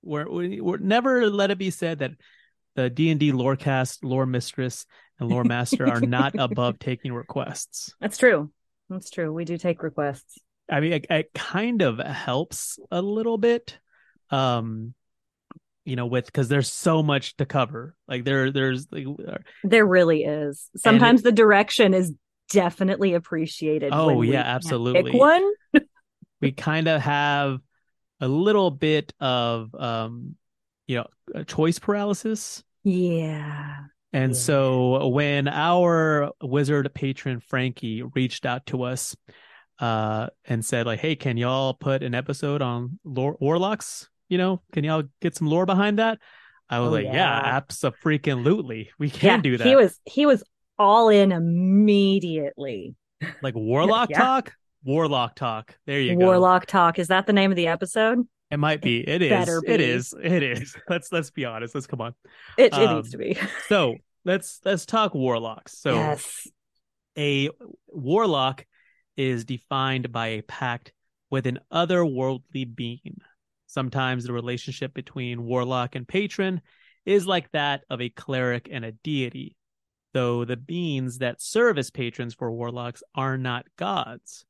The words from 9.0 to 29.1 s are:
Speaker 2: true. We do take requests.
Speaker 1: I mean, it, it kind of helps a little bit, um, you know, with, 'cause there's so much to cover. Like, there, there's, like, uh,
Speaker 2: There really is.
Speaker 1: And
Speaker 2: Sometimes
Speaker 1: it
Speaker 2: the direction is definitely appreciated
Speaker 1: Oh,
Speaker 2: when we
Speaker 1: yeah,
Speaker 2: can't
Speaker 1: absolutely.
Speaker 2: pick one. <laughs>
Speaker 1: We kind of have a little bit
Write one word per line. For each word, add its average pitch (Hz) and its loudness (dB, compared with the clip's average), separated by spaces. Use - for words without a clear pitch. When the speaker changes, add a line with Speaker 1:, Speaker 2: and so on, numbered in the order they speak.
Speaker 2:
true. 160 -6
We 170 -6
do 170 -6
take 170 -4
requests. 143 -6
Speaker 1:
I 147 0
mean, 160 0
it, 156 -4
it 156 -2
kind 220 -2
of 120 2
helps - -6
a 175 -2
little 220 -4
bit, 233 -2
um, 117 -2
you 131 -6
know, 123 -4
with, 120 -2
'cause 131 0
there's 139 2
so 160 2
much 143 0
to 139 -2
cover. 127 -4
Like, 127 -6
there, 131 0
there's, 135 -2
like, 147 -10
uh, - -10
Speaker 2:
There 214 6
really 175 4
is. 147 -6
Speaker 1:
And - -14
Speaker 2:
Sometimes 233 8
Speaker 1:
it - -10
Speaker 2:
the 247 6
direction 208 6
is 185 0
definitely 196 2
appreciated 156 -2
Speaker 1:
Oh, 160 4
Speaker 2:
when 139 4
we 120 2
Speaker 1:
yeah, 131 2
Speaker 2:
can't 123 -2
Speaker 1:
absolutely. 123 -2
Speaker 2:
pick 247 4
one. 339 6
<laughs> - 6
Speaker 1:
We 139 0
kind 160 -2
of 156 2
have 143 0
a 135 -4
little 185 2
bit 151 0